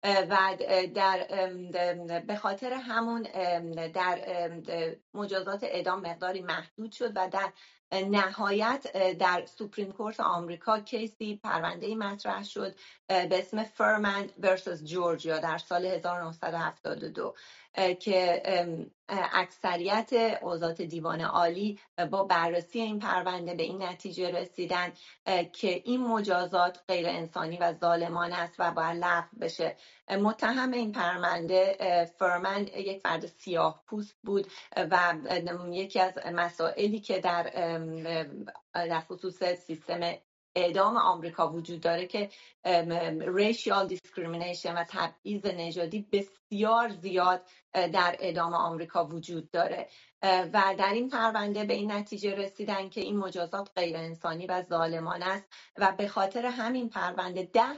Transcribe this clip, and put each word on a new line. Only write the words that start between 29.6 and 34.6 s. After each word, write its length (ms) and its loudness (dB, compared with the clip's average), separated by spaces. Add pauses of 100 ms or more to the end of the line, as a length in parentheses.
اه، 80 0
متهم 560 2
این 200 -2
پرونده، 880 2
اه، 240 4
فرمن 600 0
یک 340 -6
فرد 260 0
سیاه 600 0
پوست 380 -8
بود، 220 0 (300)